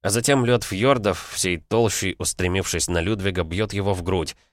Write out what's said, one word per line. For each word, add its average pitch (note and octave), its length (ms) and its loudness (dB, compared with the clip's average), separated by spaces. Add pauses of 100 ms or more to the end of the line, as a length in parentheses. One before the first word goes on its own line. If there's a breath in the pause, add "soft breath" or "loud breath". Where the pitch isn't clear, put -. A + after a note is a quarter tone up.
А G2 80 -2
затем A#2+ 360 2
лёд A#2+ 180 2
фьордов G#2 680 0
всей F2+ 240 0
толщей, G#2 600 0
устремившись F2+ 720 -2
на F2 140 0
Людвига, F#2 420 -2
бьёт F#2 300 -4
его G2+ 200 0
в F2+ 100 -4
грудь. F2 320 -2 (180)